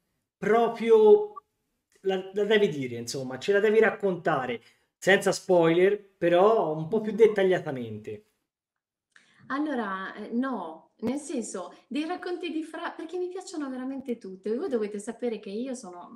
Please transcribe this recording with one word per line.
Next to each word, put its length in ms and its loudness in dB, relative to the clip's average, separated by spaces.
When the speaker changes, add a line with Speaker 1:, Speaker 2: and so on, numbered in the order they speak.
Speaker 1:
proprio, 920 4
la, 320 -2
la 100 -2
devi 240 4
dire, 280 -6
insomma, 420 -8
ce 140 0
la 80 4
devi 200 4
raccontare, 800 0
senza 360 2
spoiler, 680 4
però 580 4
un 120 -8
po' 120 -2
più 120 -4
Speaker 2:
Mm. 20 -6
Speaker 1:
dettagliatamente. 1120 0
Speaker 2:
Allora, 640 -6
eh, 180 -14
no, 680 -6
nel 180 -4
senso, 560 -8
dei 180 -4
racconti 440 -8
di 120 -6
Fra-, 300 -10
perché 260 -10
mi 100 -4
piacciono 400 -10
veramente 500 -8
tutte. 380 -8
Voi 120 -6
dovete 300 -4
sapere 420 -8
che 100 -14
io 240 -8
sono, 420 -16